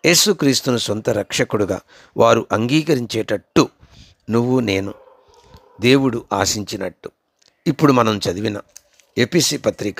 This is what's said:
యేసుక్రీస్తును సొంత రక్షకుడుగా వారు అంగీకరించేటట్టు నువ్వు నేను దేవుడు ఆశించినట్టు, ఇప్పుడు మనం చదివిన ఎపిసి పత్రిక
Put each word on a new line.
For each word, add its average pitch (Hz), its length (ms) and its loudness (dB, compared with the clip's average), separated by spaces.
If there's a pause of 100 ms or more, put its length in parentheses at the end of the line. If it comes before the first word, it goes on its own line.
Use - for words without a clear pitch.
యేసుక్రీస్తును 151 720 2
సొంత 107 320 -4
రక్షకుడుగా 101 680 -2 (380)
వారు 113 340 4
అంగీకరించేటట్టు 120 1160 -2 (600)
నువ్వు 120 300 2
నేను 98 340 -2 (880)
దేవుడు 127 520 2
ఆశించినట్టు, 98 800 -6 (560)
ఇప్పుడు 143 260 4
మనం 110 240 2
చదివిన 101 440 -6 (560)
ఎపిసి 139 400 0
పత్రిక 101 420 -4